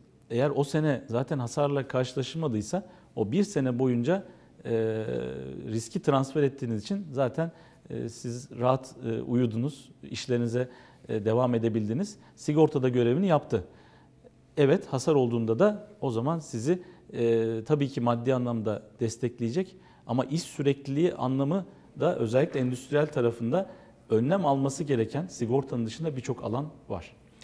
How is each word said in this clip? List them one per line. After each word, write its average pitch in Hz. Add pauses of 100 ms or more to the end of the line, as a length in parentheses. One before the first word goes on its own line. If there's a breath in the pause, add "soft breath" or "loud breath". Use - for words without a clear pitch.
(300)
Eğer 131
o 143
sene 151
zaten 131
hasarla 139
karşılaşılmadıysa 131 (300 soft breath)
o 107
bir 196
sene 131
boyunca, 131 (400 soft breath)
e, - (1000)
riski 113
transfer 139
ettiğiniz 117
için 202
zaten, 139 (380 soft breath)
e, 120
siz 123
rahat, 127 (120)
e, 117
uyudunuz, 123 (200)
işlerinize, 120 (400 soft breath)
e, 110
devam 120
edebildiniz. 113 (200 soft breath)
Sigorta 151
da 127
görevini 123
yaptı. 143 (920 soft breath)
Evet, 151
hasar 147
olduğunda 117
da 208 (120)
o 131
zaman 131
sizi, 151 (300 loud breath)
e, 117 (200)
tabii 143
ki 123
maddi 120
anlamda 117 (180)
destekleyecek 120 (300 soft breath)
ama 123
iş 165
sürekliliği 139
anlamı 139 (340 soft breath)
da 156
özellikle 123
endüstriyel 127
tarafında 127 (400 loud breath)
önlem 147
alması 139
gereken 135
sigortanın 123
dışında 147
birçok 123
alan 127 (220)
var. 92 (280 soft breath)